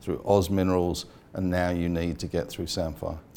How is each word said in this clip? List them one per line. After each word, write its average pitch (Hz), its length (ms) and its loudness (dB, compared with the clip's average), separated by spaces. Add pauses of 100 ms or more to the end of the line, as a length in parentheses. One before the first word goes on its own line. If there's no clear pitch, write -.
through - 220 -4
Oz 101 260 4
Minerals, 92 580 2 (260)
and 95 160 -2
now 90 220 2
you 87 180 0
need 85 300 -2
to 92 80 -6
get 82 200 -2
through - 200 -8
Sandfire. 80 500 -4 (180)